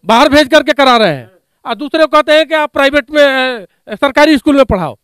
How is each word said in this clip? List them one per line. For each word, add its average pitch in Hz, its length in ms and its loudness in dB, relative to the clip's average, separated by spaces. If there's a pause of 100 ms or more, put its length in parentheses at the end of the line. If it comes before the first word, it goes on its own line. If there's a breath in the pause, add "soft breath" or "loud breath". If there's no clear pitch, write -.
बाहर 233 240 2
भेज 285 200 2
करके 302 240 2
करा 262 240 2
रहे 196 180 2
हैं। 117 160 -14 (360)
और 247 80 -6
दूसरे 302 320 -2
को - 0 -
कहते 302 260 0
हैं 311 160 2
कि 320 60 -4
आप 302 160 -4
प्राइवेट 285 400 -2
में, 302 120 0
अ, 254 440 -2 (240)
सरकारी 285 480 0
स्कूल 285 180 0
में 269 80 2
पढ़ाओ। 170 400 -6